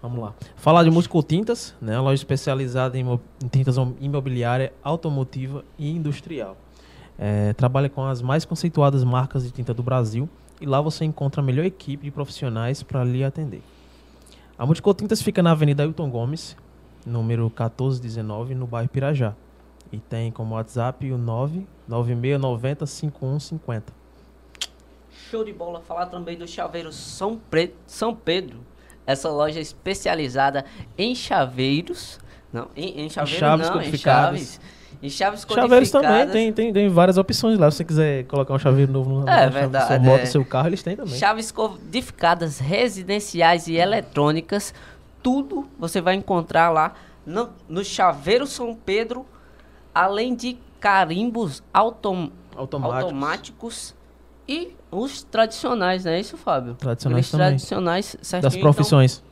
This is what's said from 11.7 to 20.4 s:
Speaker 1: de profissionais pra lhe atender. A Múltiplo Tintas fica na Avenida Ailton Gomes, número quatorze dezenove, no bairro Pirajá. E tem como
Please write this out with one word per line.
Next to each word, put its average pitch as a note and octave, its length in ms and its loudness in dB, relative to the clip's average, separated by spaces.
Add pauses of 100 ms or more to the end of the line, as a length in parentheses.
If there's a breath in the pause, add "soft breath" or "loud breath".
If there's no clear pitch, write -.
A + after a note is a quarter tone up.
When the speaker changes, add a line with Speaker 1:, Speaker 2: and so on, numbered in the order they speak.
Speaker 1:
de C#3+ 60 -8
profissionais C3 720 -6
pra C3 200 -4
lhe B2 220 0
atender. C#3 380 -6 (960 soft breath)
A A#2+ 80 -4
Múltiplo E3 260 4
Tintas G#3 300 0
fica G3 200 2
na E3+ 100 6
Avenida D3 300 4
Ailton D#3 280 -4
Gomes, A#2+ 440 -6 (520)
número A#2 420 0
quatorze B2 500 -2
dezenove, A2+ 560 -8
no B2+ 120 -6
bairro A#2 240 -4
Pirajá. C3+ 440 0 (560)
E G#2+ 60 -12
tem A2+ 340 -6
como A2 240 -8